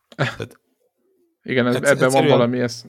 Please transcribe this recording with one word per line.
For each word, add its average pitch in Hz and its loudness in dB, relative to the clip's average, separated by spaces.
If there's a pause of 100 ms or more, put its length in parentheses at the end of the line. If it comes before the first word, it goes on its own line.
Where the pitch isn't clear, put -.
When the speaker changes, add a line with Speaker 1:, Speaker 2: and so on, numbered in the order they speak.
(160)
Speaker 1:
Tehát - -8 (840)
Speaker 2:
Igen, 127 -2
ez, 123 0
Speaker 1:
egyszer-, 139 0
Speaker 2:
ebben 139 2
van 135 2
Speaker 1:
egyszerűen 135 4
Speaker 2:
valami, 123 0
ez, 123 -6